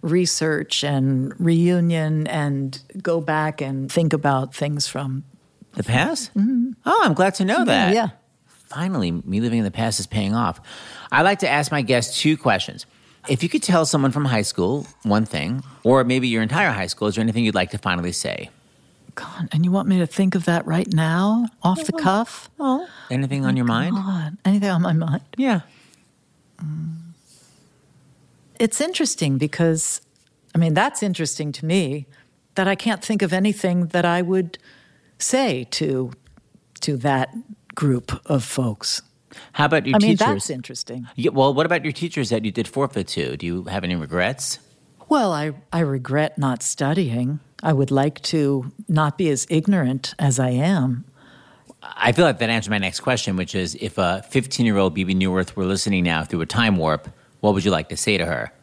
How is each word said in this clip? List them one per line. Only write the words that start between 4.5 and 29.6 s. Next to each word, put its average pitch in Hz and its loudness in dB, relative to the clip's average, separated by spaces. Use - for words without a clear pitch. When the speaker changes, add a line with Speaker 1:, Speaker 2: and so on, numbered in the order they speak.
Speaker 1:
things 147 -4
from 139 -6
Speaker 2:
The - -6
past? 180 0
Speaker 1:
Mm-hmm. 240 2
Speaker 2:
Oh, 381 4
I'm 185 4
glad 185 2
to 190 0
know 202 2
Speaker 1:
Yeah, - 2
Speaker 2:
that. 143 4
Speaker 1:
yeah. 220 2
Speaker 2:
Finally, 143 -2
me 87 -2
living 117 0
in 110 2
the 98 -2
past 113 -2
is - -6
paying 104 -2
off. 113 -2
I 135 4
like 190 4
to 180 0
ask 143 0
my 147 0
guests 120 0
two 156 4
questions. - -2
If 131 0
you 175 0
could - -2
tell 170 4
someone 139 2
from 143 0
high 117 2
school 113 -2
one 107 2
thing, 104 -4
or 127 6
maybe 127 0
your 113 0
entire 151 0
high 95 -4
school, 104 -2
is 101 0
there 113 0
anything 113 0
you'd 110 2
like 92 0
to 101 -6
finally 87 -2
say? - -6
Speaker 1:
God, - -8
and 156 2
you 180 2
want 190 2
me 190 4
to 170 2
think 190 0
of 175 0
that 170 0
right 165 0
now, 185 2
off 190 2
the - -4
Speaker 2:
Oh. 330 -4
Speaker 1:
cuff? 226 0
Speaker 2:
Oh. 277 0
Anything 135 0
on 131 2
your 127 2
mind? 120 0
Speaker 1:
God, 185 -2
anything 202 4
on 175 2
my 170 2
mind? 160 0
Speaker 2:
Yeah. 240 2
Speaker 1:
Mm. 156 -8
It's 226 0
interesting 277 -2
because, 160 0